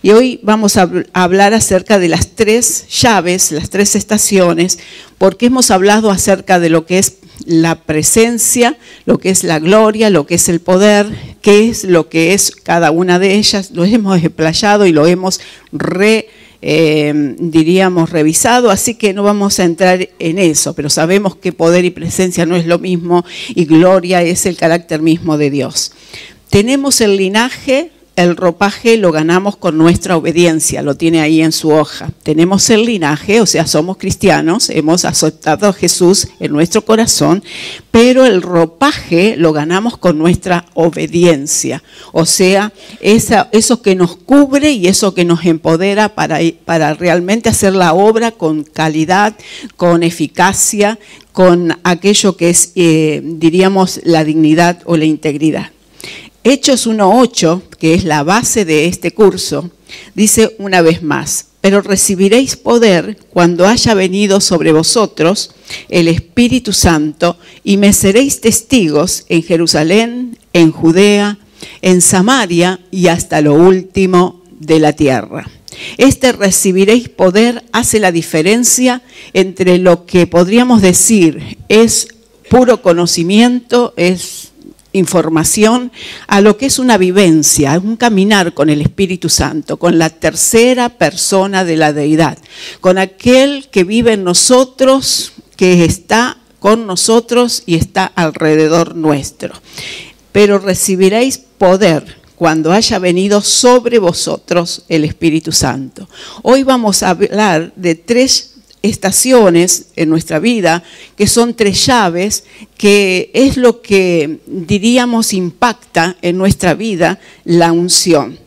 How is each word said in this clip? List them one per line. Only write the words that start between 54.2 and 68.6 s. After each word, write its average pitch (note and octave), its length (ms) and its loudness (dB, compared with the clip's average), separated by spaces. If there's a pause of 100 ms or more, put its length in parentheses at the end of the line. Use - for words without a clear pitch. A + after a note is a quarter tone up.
dignidad D#3+ 640 0
o F3 100 -2
la D#3 80 -2
integridad. D3+ 680 -4 (760)
Hechos C#4 380 0
uno G#3+ 340 2
ocho, F3+ 440 0 (160)
que D#3+ 160 2
es F#3+ 80 0
la D3+ 180 -2
base G#3 440 -2
de D#3 200 0
este F3 240 -4
curso, F3 640 -2 (420)
dice G#3+ 460 0
una G3 240 0
vez E3 180 2
más: D3 460 -6 (120)
"Pero G3 220 2
recibiréis G3 720 0
poder G#3+ 640 0 (140)
cuando F3 340 0
haya A#3 300 0
venido F#3+ 440 0
sobre E3 320 0
vosotros D#3+ 840 -2 (340)
el E3+ 180 2
Espíritu A#3+ 640 -2
Santo, E3+ 680 0 (240)
y G3 140 0
me G3+ 160 4
seréis G#3+ 480 0
testigos F3+ 840 -2